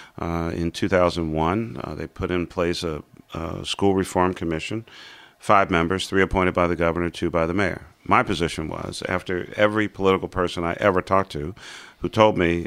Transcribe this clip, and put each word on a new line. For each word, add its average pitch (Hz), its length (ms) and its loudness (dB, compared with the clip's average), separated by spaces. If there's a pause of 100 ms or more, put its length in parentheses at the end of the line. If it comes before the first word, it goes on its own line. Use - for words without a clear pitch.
(180)
uh, 82 360 -4
in 85 180 -2
two - 160 -2
thousand 87 440 2
one. 92 500 0
Uh, 78 120 -8
they 82 140 -8
put 92 240 -6
in 87 160 0
place 87 340 -2
a, 78 200 -4 (300)
a 87 320 -8
school 98 300 2
reform 92 400 0
commission, 87 500 -4 (540)
five 98 320 4
members, 87 380 2
three 95 140 2
appointed 92 300 2
by 87 140 2
the 85 100 0
governor, 85 340 0
two 85 200 -4
by 82 160 2
the 85 80 -2
mayor. 98 320 -2 (180)
My 107 200 4
position 80 440 -2
was, - 400 -8
after 90 480 -2
every 107 320 2
political 95 400 2
person 87 360 -2
I 85 160 -2
ever 92 200 0
talked 95 320 0
to 76 220 -8 (460)
who 87 100 -4
told 107 260 4
me 85 300 2